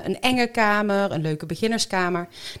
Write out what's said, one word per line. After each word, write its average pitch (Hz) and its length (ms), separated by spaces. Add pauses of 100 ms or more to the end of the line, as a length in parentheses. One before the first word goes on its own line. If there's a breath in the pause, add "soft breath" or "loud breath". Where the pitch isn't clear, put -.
een 190 180
enge 254 260
kamer, 208 640
een 160 100
leuke 156 240
beginnerskamer. 180 840 (340 loud breath)